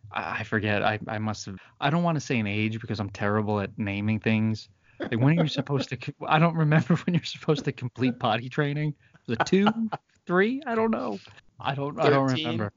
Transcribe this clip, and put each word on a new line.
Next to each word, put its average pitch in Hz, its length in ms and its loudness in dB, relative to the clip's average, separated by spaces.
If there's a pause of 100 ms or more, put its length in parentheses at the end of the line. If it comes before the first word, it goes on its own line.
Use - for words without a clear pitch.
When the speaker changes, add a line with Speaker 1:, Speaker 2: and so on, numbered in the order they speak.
(120)
Speaker 1:
I, 98 280 -6
I 110 40 -6
forget. 104 400 0
I, 107 240 0
I 107 100 -6
must 107 300 -6
have, 98 100 -10 (240)
I 143 80 2
don't 175 140 2
wanna 165 160 0
say 131 200 -2
an 104 80 0
age 107 320 -2
because 110 200 -6
I'm 104 100 -4
terrible 104 500 0
at 98 180 -6
naming 104 420 -2
things. 110 500 0 (300)
Like, 117 200 -2
when 147 180 6
are 165 60 4
you 147 60 2
supposed 139 400 -2
to 127 80 -6
co-, - 160 -10 (140)
I 156 120 4
don't 165 160 4
remember 160 400 4
<laughs> - 100 -6
when 180 100 0
you're - 80 2
supposed - 420 -2
to 139 60 0
complete 123 480 -2
potty 113 280 0
training. 147 460 -2 (340)
Was 117 120 -2
it 165 60 2
two, 196 220 4 (580)
three? 214 400 2
I 233 100 -4
don't 226 160 2
know. 220 280 -4 (400)
I 135 160 -4
don't, 139 240 -6
I - 100 4
don't 135 200 6
Speaker 2:
Thirteen? 127 180 0
Speaker 1:
remember. 107 300 -2